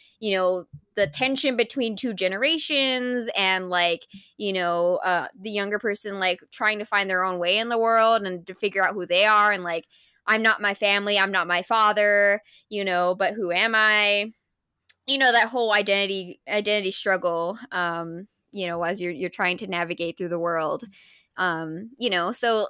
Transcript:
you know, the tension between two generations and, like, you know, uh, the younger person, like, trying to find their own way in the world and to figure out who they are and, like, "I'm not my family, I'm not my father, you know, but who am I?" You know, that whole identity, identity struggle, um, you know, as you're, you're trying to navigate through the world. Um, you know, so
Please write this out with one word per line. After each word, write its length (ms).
you 160
know, 300
the 120
tension 480
between 400
two 180
generations 1200
and, 320
like, 320
you 160
know, 460
uh, 320
the 100
younger 300
person, 400
like, 220
trying 280
to 60
find 240
their 140
own 160
way 180
in 120
the 80
world 460
and 220
to 80
figure 320
out 100
who 100
they 180
are 300
and, 100
like, 220
"I'm 140
not 180
my 140
family, 440
I'm 140
not 160
my 140
father, 800
you 160
know, 320
but 180
who 200
am 220
I?" 580
You 120
know, 120
that 160
whole 240
identity, 800
identity 420
struggle, 680
um, 560
you 140
know, 160
as 180
you're, 120
you're 180
trying 280
to 100
navigate 500
through 120
the 100
world. 440
Um, 640
you 100
know, 220
so 380